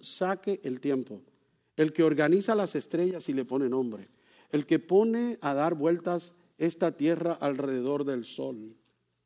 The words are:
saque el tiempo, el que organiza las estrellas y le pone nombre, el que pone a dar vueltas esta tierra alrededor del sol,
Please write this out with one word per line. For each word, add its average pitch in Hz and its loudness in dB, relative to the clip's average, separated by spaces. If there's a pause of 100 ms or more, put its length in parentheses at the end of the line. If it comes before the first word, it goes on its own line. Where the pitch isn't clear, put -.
saque 190 -4
el 127 -6
tiempo, 131 -2 (560)
el 156 2
que 170 4
organiza 160 4
las 196 0
estrellas 170 -2
y 139 0
le 131 0
pone 131 0
nombre, 120 -4 (400)
el 147 0
que 160 2
pone 226 2
a 143 -2
dar 160 0
vueltas 170 -2 (240)
esta 165 0
tierra 165 0
alrededor 135 -2
del 123 -4
sol, 113 -10 (500)